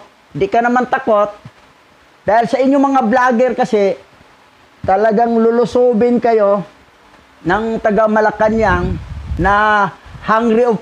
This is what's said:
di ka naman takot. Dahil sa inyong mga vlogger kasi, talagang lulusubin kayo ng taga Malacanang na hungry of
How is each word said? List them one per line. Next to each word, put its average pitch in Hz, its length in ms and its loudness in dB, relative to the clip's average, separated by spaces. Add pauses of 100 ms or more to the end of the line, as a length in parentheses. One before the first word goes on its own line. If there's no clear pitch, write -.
(300)
di 170 160 -4
ka 233 160 0
naman 240 240 0
takot. 208 480 -2 (880)
Dahil 220 240 0
sa 254 160 -2
inyong 269 220 2 (100)
mga 262 60 2 (100)
vlogger 254 480 2
kasi, 202 400 0 (880)
talagang 220 480 2
lulusubin 240 880 2
kayo 208 400 2 (800)
ng 214 400 -2
taga 220 240 0
Malacanang 214 920 0 (380)
na 202 560 0 (340)
hungry 226 380 0
of 233 180 0